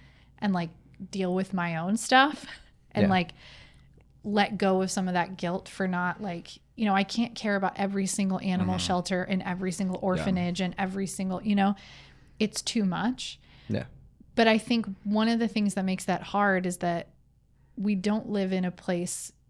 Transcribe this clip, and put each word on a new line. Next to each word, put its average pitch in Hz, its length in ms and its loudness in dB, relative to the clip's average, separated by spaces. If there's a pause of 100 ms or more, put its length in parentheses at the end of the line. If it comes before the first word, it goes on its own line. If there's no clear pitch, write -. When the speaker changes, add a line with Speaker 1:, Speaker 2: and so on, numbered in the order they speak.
(380)
Speaker 1:
and, 202 140 0
like, 170 180 -2 (420)
deal 185 200 0
with 185 220 -2
my 170 220 -2
own 180 200 0
stuff 269 480 4 (260)
<laughs> - 200 -20
and - 140 2
Speaker 2:
Yeah. 196 60 6
Speaker 1:
like, 180 200 2 (960)
let 208 340 2
go 190 240 4
of 185 80 -2
some 190 160 -2
of 180 80 0
that 180 240 -2
guilt 180 300 -4
for - 180 -4
not, 180 340 -2
like, 175 300 -8 (260)
you 220 100 0
know, 196 80 4
I 196 100 4
can't 233 300 -2
care 208 220 0
about 190 200 0
every 196 300 -2
single 190 340 0
animal 185 360 0
Speaker 3:
Mm-hmm. 180 100 -2
Speaker 1:
shelter 180 360 0
and 190 200 -2
every 185 300 -4
single 185 240 -2
Speaker 3:
Yeah. - 100 -4
Speaker 1:
orphanage 180 540 0
and 180 180 -2
every 196 280 -2
single, 185 360 -4
you 208 120 2
know, 202 200 4 (640)
it's - 240 -2
too 220 220 0
much. 190 540 -2 (300)
Speaker 2:
Yeah. - 160 -2 (500)
Speaker 1:
But 226 140 4
I 220 100 6
think 226 280 0 (180)
one 214 240 2
of 233 100 2
the 226 100 0
things 208 260 0
that 190 100 -2
makes 185 220 -2
that 175 160 0
hard 196 440 2
is 175 120 -4
that 170 300 -2 (680)
we 202 180 0
don't 208 360 0
live 196 220 0
in 185 120 2
a 180 60 0
place 180 640 -4 (180)